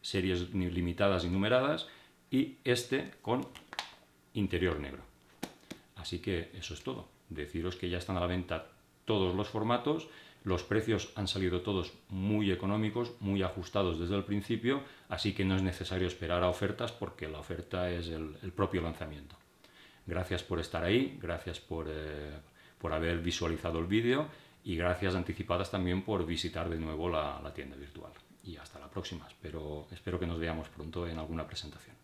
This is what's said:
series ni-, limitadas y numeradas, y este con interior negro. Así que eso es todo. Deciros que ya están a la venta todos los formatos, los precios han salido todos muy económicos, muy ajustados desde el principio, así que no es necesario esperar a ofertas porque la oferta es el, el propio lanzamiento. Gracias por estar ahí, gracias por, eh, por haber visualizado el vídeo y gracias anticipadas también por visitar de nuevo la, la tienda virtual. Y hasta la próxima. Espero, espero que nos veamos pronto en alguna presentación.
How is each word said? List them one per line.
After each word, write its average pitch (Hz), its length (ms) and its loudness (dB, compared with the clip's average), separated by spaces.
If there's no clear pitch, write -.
series 90 540 0
ni-, 90 160 2
limitadas 87 540 4
y 87 40 0
numeradas, 127 600 4
y 131 340 2
este 131 480 2
con 123 240 2
interior 90 440 4
negro. 69 240 -6
Así 85 240 -6
que 85 340 -2
eso 85 200 -8
es - 80 -14
todo. - 260 -8
Deciros 82 480 -4
que 90 120 -4
ya 87 100 0
están 92 180 -2
a 87 40 2
la 87 60 4
venta 87 420 -2
todos 95 300 4
los 104 140 0
formatos, 120 600 0
los 90 180 2
precios 107 540 2
han 98 120 0
salido 90 340 2
todos 95 300 0
muy 101 420 2
económicos, 104 720 0
muy 98 220 2
ajustados 90 560 2
desde 87 180 0
el 98 80 0
principio, 113 580 0
así 101 260 0
que 98 100 0
no 95 120 4
es 95 60 4
necesario 92 440 0
esperar 87 360 2
a 90 60 6
ofertas 101 440 0
porque 87 360 -6
la 78 120 -8
oferta 90 500 -2
es 87 180 -2
el, 80 340 -6
el 92 100 -6
propio 92 280 2
lanzamiento. 78 560 -6
Gracias 90 360 -2
por 87 160 0
estar 82 240 -2
ahí, 110 380 4
gracias 85 400 -4
por, 82 300 -4
eh, 76 480 -6
por - 140 -2
haber 82 260 2
visualizado 82 640 0
el 85 60 2
vídeo 120 420 4
y 90 120 -2
gracias 90 380 4
anticipadas 90 560 0
también 92 320 2
por 98 220 2
visitar 82 460 -2
de 82 80 -2
nuevo 80 320 -2
la, 73 320 0
la 73 100 -8
tienda 69 240 -10
virtual. - 360 -14
Y 82 120 -10
hasta 76 220 -16
la 71 100 -16
próxima. 85 400 -6
Espero, 76 640 -8
espero 90 280 -4
que 87 80 0
nos 85 120 -2
veamos 80 300 -2
pronto 80 380 -6
en 82 120 -4
alguna 80 280 -4
presentación. - 580 -12